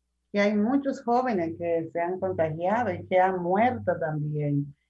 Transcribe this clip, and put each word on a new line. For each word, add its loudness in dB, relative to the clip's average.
que 0
hay 4
muchos 0
jóvenes 0
que -2
se -2
han -2
contagiado 0
y -10
que 4
han 2
muerto 0
también. -2